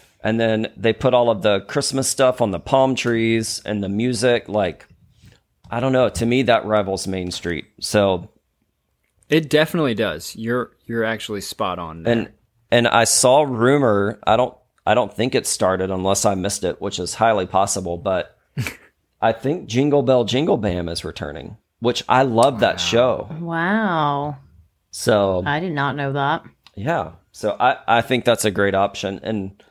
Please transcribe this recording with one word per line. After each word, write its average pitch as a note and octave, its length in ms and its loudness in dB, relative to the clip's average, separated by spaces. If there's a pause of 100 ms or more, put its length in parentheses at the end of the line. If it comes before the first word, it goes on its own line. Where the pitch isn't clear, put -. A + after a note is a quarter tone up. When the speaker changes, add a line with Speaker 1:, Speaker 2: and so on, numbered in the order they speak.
(240)
Speaker 1:
and A2 160 0
then A2 280 2 (100)
they A2 160 2
put B2+ 220 2
all A#2+ 160 4
of G#2 100 -2
the G2+ 200 2
Christmas C3+ 460 -4
stuff B2+ 340 2
on G#2+ 100 2
the F2 80 -4
palm C3 360 2
trees A2+ 680 0
and G#2 180 -4
the F#2+ 60 -4
music. A#2+ 580 0
Like, F#2+ 400 -4 (840)
I A#2 80 -4
don't C3 140 0
know. B2+ 160 4
To - 180 -2
me, B2+ 160 2
that A2+ 220 2
rivals G2 420 -2
Main F#2 240 -6
Street. F2 340 -8 (140)
So G2 500 0 (1000)
Speaker 2:
It D3+ 200 2
definitely D3+ 460 0
does. F#2 400 -4
You're, A#2 380 -4 (120)
you're A2+ 180 -2
actually A2 380 -4
spot F#2 380 -6
on E2 240 -12
there. A#2+ 100 0
Speaker 1:
And, A2+ 160 -2 (420)
and A#2+ 160 4
I A#2 180 4
saw C3 360 4
rumor, A#2+ 840 2
I A2 100 4
don't, B2 180 0 (300)
I G#2+ 80 2
don't A2 180 2
think B2+ 220 -2
it B2+ 140 0
started F#2+ 420 0
unless F#2+ 360 0
I G#2 100 2
missed F#2+ 280 -4
it, F2 160 -4
which F#2+ 200 -6
is F2 160 -8
highly G#2+ 320 2
possible, F#2+ 500 -2
but F2+ 400 -4 (180)
Speaker 2:
<laughs> - 680 -12
Speaker 1:
I A2+ 100 2
think D3 360 -4
Jingle C#3 360 2
Bell B2 220 4
Jingle C#3 320 0
Bam F2+ 320 -2
is E2+ 140 -8
returning, D#2 540 -10 (220)
which A#2 280 -2
I C3 140 4
love B2 380 2
that G#2 160 4
Speaker 2:
Wow. - 20 -6
Speaker 1:
show. A2+ 520 2 (100)
Speaker 3:
Wow. E3 960 -2 (540)
Speaker 1:
So G2+ 540 2
Speaker 3:
I D3 140 -2
did F3+ 140 -6
not C#3+ 220 -2
know C#3 180 -4
that. C#3+ 300 -2 (320)
Speaker 1:
Yeah. G2+ 380 -4 (180)
So - 280 -4
I, C3 180 2 (100)
I A#2 140 4
think B2 240 -2
that's A#2 200 2
a G#2+ 60 2
great G2 240 0
option. G2 480 -2
And G2+ 480 -6